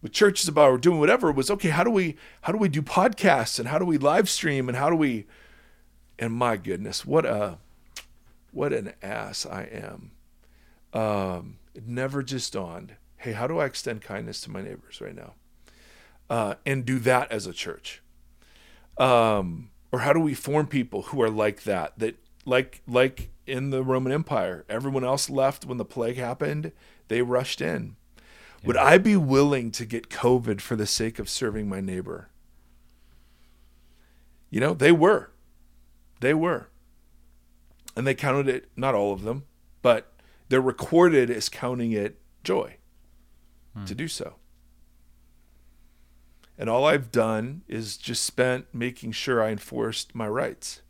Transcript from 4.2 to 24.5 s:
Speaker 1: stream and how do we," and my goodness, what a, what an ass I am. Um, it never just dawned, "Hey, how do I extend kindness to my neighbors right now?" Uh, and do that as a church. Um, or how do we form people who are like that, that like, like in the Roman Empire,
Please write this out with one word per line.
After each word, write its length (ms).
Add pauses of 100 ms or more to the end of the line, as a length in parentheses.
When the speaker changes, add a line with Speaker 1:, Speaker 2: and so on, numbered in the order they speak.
Speaker 1:
stream 400
and 100
how 120
do 60
we," 300 (920)
and 140
my 240
goodness, 480
what 200
a, 340 (920)
what 200
an 200 (100)
ass 440
I 160
am. 500 (800)
Um, 680 (160)
it 120
never 360
just 300
dawned, 440 (220)
"Hey, 140
how 140
do 120
I 80
extend 360
kindness 400
to 80
my 120
neighbors 380
right 140
now?" 200 (960)
Uh, 240 (120)
and 180
do 140
that 340
as 140
a 60
church. 500 (960)
Um, 720 (220)
or 80
how 120
do 80
we 140
form 320
people 360
who 200
are 80
like 320
that, 360
that 180 (280)
like, 420
like 440 (160)
in 240
the 120
Roman 300
Empire, 560